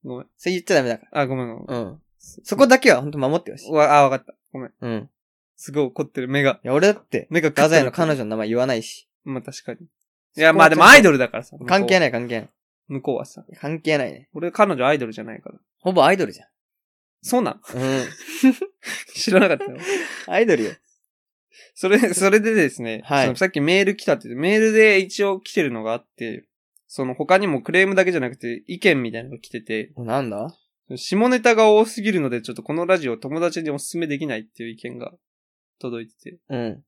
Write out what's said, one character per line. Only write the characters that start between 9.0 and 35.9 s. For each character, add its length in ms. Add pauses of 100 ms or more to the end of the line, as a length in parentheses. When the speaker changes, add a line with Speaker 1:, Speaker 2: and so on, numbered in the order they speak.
Speaker 1:
ま 160
あ、 20
確 200
か 120
に。 40
Speaker 2:
そ 40
こ 20
は 0
ち 0
ゃ 0
ん 20 (480)
と 60
Speaker 1:
い 40
や、 100
ま 100
あ、 60
で 60
も 100
ア 100
イ 60
ド 100
ル 60
だ 100
か 80
ら 80
さ。 220
Speaker 2:
関 200
係 140
な 60
い、 40
関 180
係 120
な 60
い。 40 (380)
Speaker 1:
向 140
こ 120
う 40
は 80
さ。 180 (160)
Speaker 2:
関 200
係 180
な 80
い 60
ね。 200
Speaker 1:
俺、 180
彼 220
女 140
ア 80
イ 40
ド 80
ル 60
じ 80
ゃ 40
な 120
い 40
か 100
ら。 60 (240)
Speaker 2:
ほ 120
ぼ 120
ア 80
イ 40
ド 80
ル 80
じ 80
ゃ 40
ん。 20 (760)
Speaker 1:
そ 180
う 20
な 100
ん？ 20
Speaker 2:
う 20 (220)
ん。 260 (440)
Speaker 1:
<laughs> 680
知 160
ら 100
な 80
か 60
っ 40
た 60
よ。 120 (500)
Speaker 2:
ア 140
イ 60
ド 100
ル 80
よ。 60 (1040)
Speaker 1:
そ 140
れ、 100 (160)
そ 160
れ 100
で 140
で 160
す 120
ね、 220
Speaker 2:
は 180
い。 40
Speaker 1:
そ 60
の 40
さ 100
っ 40
き 100
メ 200
ー 40
ル 120
来 80
た 100
っ 20
て 120
言 40
っ 40
て、 40
メ 160
ー 40
ル 120
で 260
一 260
応 160
来 120
て 100
る 80
の 120
が 100
あ 60
っ 80 (100)
て、 300 (400)
そ 180
の 100
他 240
に 80
も 160
ク 100
レ 120
ー 20
ム 80
だ 100
け 80
じ 60
ゃ 20
な 100
く 60
て 300
意 140
見 240
み 80
た 80
い 20
な 60
の 80
が 40
来 100
て 100
て、 360
Speaker 2:
な 240
ん 100
だ？ 260 (400)
Speaker 1:
下 320
ネ 120
タ 140
が 160
多 140
す 180
ぎ 80
る 100
の 100
で、 120
ち 80
ょ 40
っ 20
と 80
こ 100
の 120
ラ 120
ジ 100
オ 80
友 240
達 220
に 80
お 80
す 120
す 80
め 100
で 100
き 80
な 100
い 40
っ 40
て 200
い 20
う 40
意 60
見 220
が 140 (680)
届 240